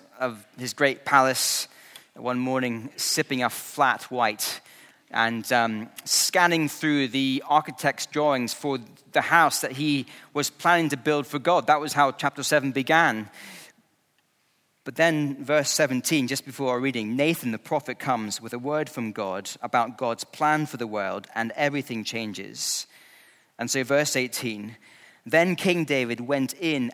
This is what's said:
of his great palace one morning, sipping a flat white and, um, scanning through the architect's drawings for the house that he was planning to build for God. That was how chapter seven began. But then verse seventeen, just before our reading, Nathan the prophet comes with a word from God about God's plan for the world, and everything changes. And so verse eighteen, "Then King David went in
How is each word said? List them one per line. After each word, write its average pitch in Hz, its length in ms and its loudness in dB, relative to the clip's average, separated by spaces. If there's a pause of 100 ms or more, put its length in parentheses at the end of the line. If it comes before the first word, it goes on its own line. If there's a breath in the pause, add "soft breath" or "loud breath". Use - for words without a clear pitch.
(200)
of 117 240 -6 (140)
his 127 160 -8
great 139 320 0
palace - 640 4 (480 loud breath)
one 123 220 -4
morning, 127 580 -2
sipping 135 460 -2
a 117 80 2
flat - 540 0
white 113 580 -2 (480 loud breath)
and, 113 420 -2
um, 113 380 0 (140)
scanning 170 640 2
through 143 400 0
the 135 380 0
architect's 147 600 0
drawings 139 480 0
for 139 240 -4 (340)
the 147 80 4
house 156 400 4
that 135 120 -4
he 143 340 0 (260 loud breath)
was 147 160 -2
planning 170 400 2
to 143 80 -2
build 147 300 0
for 147 120 -6
God. 160 280 2
That 151 140 4
was 151 120 -6
how 143 180 4
chapter 139 320 -4
seven 139 300 2
began. 131 560 2 (1600 loud breath)
But 123 120 -12
then 151 480 2
verse 143 260 2
seventeen, 131 560 2
just 131 180 -4
before 131 280 -4
our 123 80 0
reading, 120 360 -2
Nathan 143 360 0
the 110 60 -6
prophet 135 400 -6
comes 113 420 -4
with 113 120 -12
a 120 60 -8
word 147 320 -4
from 113 220 -6
God 98 380 -6 (120)
about 117 360 -2
God's 117 260 -4
plan 151 420 0
for 127 120 -10
the 117 80 -4
world, 101 480 -4
and 113 200 -4
everything 139 480 -2
changes. 107 840 -8 (720 soft breath)
And 120 120 -6
so 131 120 -2
verse 143 320 2
eighteen, 117 600 -4 (480 loud breath)
"Then 165 320 4
King 175 280 2
David 123 360 0
went 135 400 0
in 143 340 0